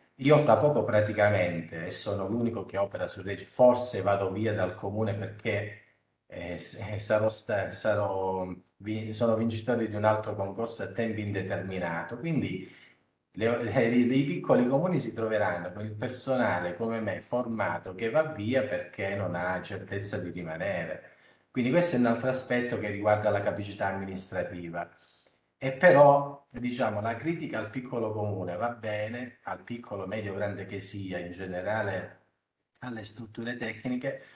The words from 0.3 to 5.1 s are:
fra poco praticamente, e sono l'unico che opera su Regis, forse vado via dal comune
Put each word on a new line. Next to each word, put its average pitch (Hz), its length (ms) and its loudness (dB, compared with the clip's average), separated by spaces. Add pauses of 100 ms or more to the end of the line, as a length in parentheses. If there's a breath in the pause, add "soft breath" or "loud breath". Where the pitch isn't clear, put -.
fra 113 200 6
poco 147 260 4
praticamente, 98 1040 2
e - 20 -6
sono 98 380 -2
l'unico 110 380 -2
che - 120 -8
opera 98 300 -2
su 95 160 -10
Regis, 98 260 -8
forse 120 520 6
vado 98 300 2
via 104 220 0
dal 92 220 -2
comune 104 400 -2